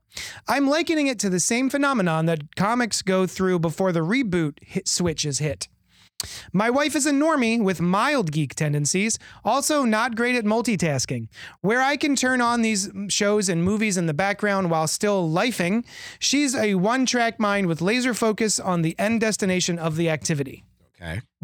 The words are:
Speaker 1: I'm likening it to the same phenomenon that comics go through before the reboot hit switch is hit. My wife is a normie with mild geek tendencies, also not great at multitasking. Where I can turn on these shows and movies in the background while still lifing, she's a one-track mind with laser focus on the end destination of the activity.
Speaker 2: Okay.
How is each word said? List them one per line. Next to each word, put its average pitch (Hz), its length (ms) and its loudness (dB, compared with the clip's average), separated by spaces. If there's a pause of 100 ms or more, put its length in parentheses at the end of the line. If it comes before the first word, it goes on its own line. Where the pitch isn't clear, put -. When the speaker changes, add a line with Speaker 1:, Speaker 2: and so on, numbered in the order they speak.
(480)
Speaker 1:
I'm 269 200 2
likening 302 380 2
it 247 140 -2
to 202 100 0
the 180 100 0
same 247 300 0
phenomenon 208 560 2
that 160 300 -2
comics 226 480 0
go 185 240 2
through 185 320 0
before 170 320 0
the 170 80 0
reboot 175 640 0
hit - 240 -6
switch 170 360 -2
is 143 140 -4
hit. 147 300 -4 (840)
My 220 200 2
wife 294 240 2
is 285 100 0
a 302 60 2
normie 277 520 2
with 190 160 0
mild 196 520 2
geek 147 240 -2
tendencies, 151 640 0 (260)
also 277 400 2
not 226 300 0
great 214 200 0
at 240 80 0
multitasking. 165 840 0 (340)
Where 233 220 2
I 277 120 2
can 285 200 0
turn 254 260 2
on 240 220 2
these 208 260 0 (180)
shows 208 420 2
and 165 140 2
movies 208 340 0
in 175 100 0
the 151 80 -2
background 196 560 0
while 160 160 0
still 196 420 0
lifing, 196 560 0 (320)
she's 277 380 0
a 214 180 0
one-track 233 640 0
mind 202 280 2
with 160 160 -2
laser 240 320 2
focus 220 440 0
on 180 220 0
the 160 160 -2
end 214 240 0
destination 185 560 0
of 160 180 -2
the 165 140 0
activity. 143 540 -4 (380)
Speaker 2:
Okay. 85 200 -8 (220)